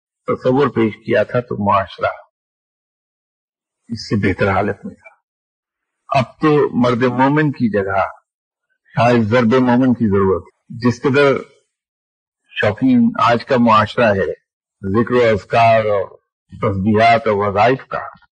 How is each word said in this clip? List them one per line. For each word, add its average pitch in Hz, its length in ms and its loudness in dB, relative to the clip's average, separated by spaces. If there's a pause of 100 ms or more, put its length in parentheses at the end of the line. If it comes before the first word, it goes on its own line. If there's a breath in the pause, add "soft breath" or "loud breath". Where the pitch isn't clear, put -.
(280)
تصور 131 400 0
پیش 113 280 0
کیا 110 260 -2
تھا 123 180 -2
تو - 240 -8
معاشرہ 98 480 -2 (1800)
اس 113 200 -12
سے 113 80 -2
بہتر 98 340 -2
حالت 98 360 -4
میں - 80 -14
تھا۔ - 160 -20 (1080)
اب - 220 -6
تو 147 280 2 (120)
مرد 123 220 0
مومن 135 500 0
کی 120 200 -2
جگہ 98 280 -2 (960)
شاید 120 280 2
ضرب 113 320 0
مومن 127 400 2
کی 113 140 -2
ضرورت 95 340 0
ہے۔ - 460 -6
جس 120 140 -4
قدر 139 340 2 (1200)
شوقین 117 500 2 (120)
آج 117 220 2
کا 135 140 0
معاشرہ 110 560 2
ہے 87 160 -2 (520)
ذکر 104 320 -2
و 123 100 4
اذکار 113 600 2
اور 104 340 -4 (340)
تسبیحات 107 720 0
اور 104 220 0
وظائف 110 380 0
کا، - 200 -10 (300)